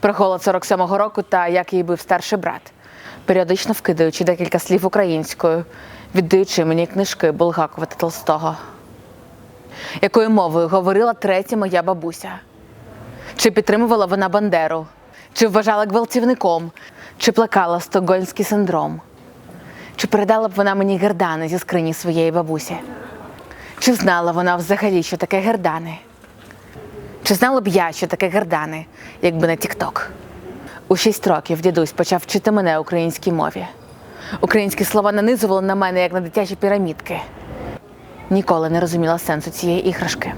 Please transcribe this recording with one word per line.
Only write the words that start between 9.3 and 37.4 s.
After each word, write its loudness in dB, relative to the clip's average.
Якою 4
мовою 4
говорила 4
третя 0
моя 2
бабуся? -4
Чи 4
підтримувала 2
вона 0
Бандеру? 0
Чи 4
вважала 2
гвалтівником? 0
Чи 4
плекала 2
стокгольмський 0
синдром? 0
Чи -6
передала 2
б -6
вона 2
мені 2
гердани 0
зі -2
скрині -2
своєї 0
бабусі? -2
Чи 4
знала 2
вона 2
взагалі, 0
що -4
таке -2
гердани? -2
Чи 2
знала 2
б -2
я, 2
що -4
таке 0
гердани, -4
якби 2
не 4
TikTok? -4
У 4
шість 0
років 0
дідусь 2
почав 0
вчити -2
мене 2
українській -2
мові. -4
Українські 0
слова 2
нанизували 2
на 0
мене, 2
як 0
на -2
дитячі -2
пірамідки. -2